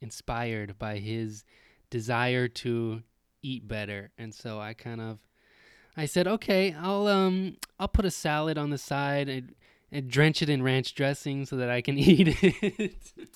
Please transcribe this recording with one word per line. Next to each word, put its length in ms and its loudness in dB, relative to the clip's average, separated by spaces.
inspired 760 -8
by 200 -8
his 460 -6
desire 580 0
to 540 -4
eat 260 -8
better, 500 -8
and 160 -12
so 260 -10
I 140 -10
kind 280 -12
of, 180 -10
I 100 -4
said, 200 2
"Okay, 500 2
I'll, 300 0
um, 500 2
I'll 80 -4
put 180 2
a 60 2
salad 460 -2
on 120 -2
the 80 -2
side 520 -2
and, 260 -8
and 180 -6
drench 320 6
it 80 0
in 120 2
ranch 340 2
dressing 500 -2
so 120 -8
that 120 -2
I 120 0
can 160 0
<laughs> 20 0
eat 420 8
it." 720 0